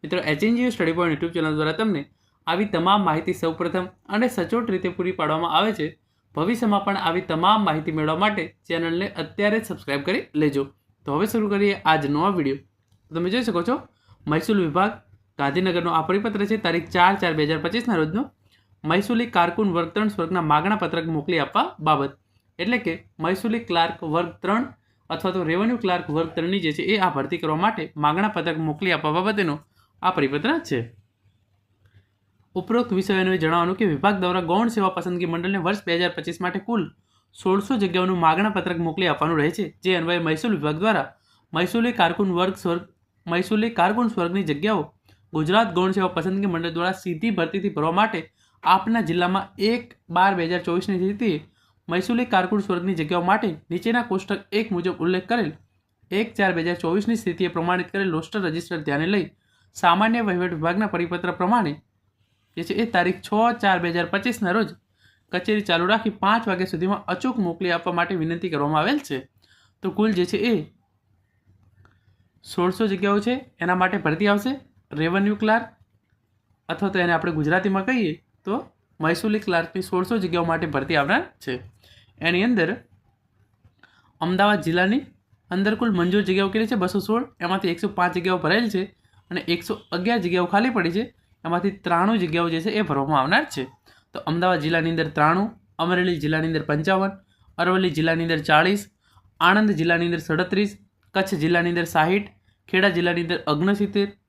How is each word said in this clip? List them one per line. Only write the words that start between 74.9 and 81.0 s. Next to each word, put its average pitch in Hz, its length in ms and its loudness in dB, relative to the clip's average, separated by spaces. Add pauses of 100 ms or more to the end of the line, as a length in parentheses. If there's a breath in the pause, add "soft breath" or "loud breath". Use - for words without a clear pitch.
રેવન્યુ 185 500 0
ક્લાર્ક 226 260 2 (1000)
અથવા 185 240 -2
તો 185 100 2
એને 170 120 4
આપણે 170 220 0
ગુજરાતીમાં 185 520 2
કહીએ 226 260 0 (280)
તો 202 140 -2 (420)
મહેસૂલી 208 460 0
ક્લાર્કની 180 440 -2
સોળસો 185 340 0
જગ્યાઓ 170 280 0
માટે 165 240 -2
ભરતી 143 260 0